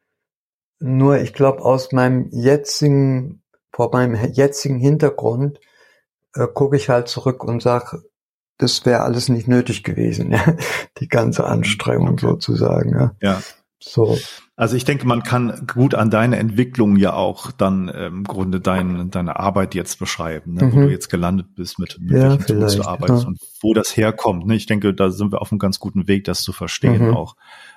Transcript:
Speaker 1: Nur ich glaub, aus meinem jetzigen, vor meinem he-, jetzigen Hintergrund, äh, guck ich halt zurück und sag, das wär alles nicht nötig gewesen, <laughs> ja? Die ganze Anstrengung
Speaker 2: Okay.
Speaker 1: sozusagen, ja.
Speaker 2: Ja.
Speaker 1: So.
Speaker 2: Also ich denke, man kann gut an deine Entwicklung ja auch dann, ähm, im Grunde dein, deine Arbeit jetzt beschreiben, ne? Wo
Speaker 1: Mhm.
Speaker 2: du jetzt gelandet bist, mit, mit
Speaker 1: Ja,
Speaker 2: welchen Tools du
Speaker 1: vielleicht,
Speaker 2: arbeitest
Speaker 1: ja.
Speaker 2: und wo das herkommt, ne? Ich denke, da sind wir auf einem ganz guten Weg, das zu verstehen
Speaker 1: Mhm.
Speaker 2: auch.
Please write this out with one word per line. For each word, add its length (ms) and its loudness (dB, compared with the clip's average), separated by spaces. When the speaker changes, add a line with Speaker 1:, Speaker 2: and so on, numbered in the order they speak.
Speaker 1:
Nur 420 4
ich 120 -6
glaub, 280 2
aus 320 0
meinem 400 2
jetzigen, 1080 0
vor 200 0
meinem 220 2
he-, 180 -2
jetzigen 460 0
Hintergrund, 800 0
äh, 180 -2
guck 220 0
ich 160 0
halt 180 2
zurück 360 -4
und 180 -4
sag, 340 0
das 280 0
wär 180 4
alles 240 -2
nicht 200 0
nötig 360 2
gewesen, 460 -2
<laughs> 20 -2
ja? 240 2
Die 100 -8
ganze 380 0
Anstrengung 680 0
Speaker 2:
Okay. 120 -2
Speaker 1:
sozusagen, 640 0
ja. 280 0
Speaker 2:
Ja. 220 0
Speaker 1:
So. 400 0
Speaker 2:
Also 180 0
ich 100 -2
denke, 220 -2
man 160 0
kann 500 -2
gut 220 2
an 160 2
deine 280 2
Entwicklung 580 2
ja 160 4
auch 400 -4
dann, 420 -2
ähm, 240 -10
im 60 -8
Grunde 360 -4
dein, 500 -2
deine 280 -4
Arbeit 360 -2
jetzt 240 -6
beschreiben, 560 -8
ne? 80 0
Wo 60 6
Speaker 1:
Mhm. 80 6
Speaker 2:
du 20 4
jetzt 220 -4
gelandet 440 -2
bist, 240 -10
mit, 220 -8
mit 160 2
Speaker 1:
Ja, 80 6
Speaker 2:
welchen 220 2
Tools 280 2
du 80 0
Speaker 1:
vielleicht, 60 -8
Speaker 2:
arbeitest 360 2
Speaker 1:
ja. 40 -6
Speaker 2:
und 100 -6
wo 140 2
das 220 -2
herkommt, 500 0
ne? 100 2
Ich 100 -4
denke, 280 0
da 160 2
sind 200 -2
wir 120 -4
auf 100 -8
einem 60 0
ganz 200 -2
guten 300 -4
Weg, 160 0
das 180 -4
zu 120 -8
verstehen 500 0
Speaker 1:
Mhm. 100 4
Speaker 2:
auch. 220 -4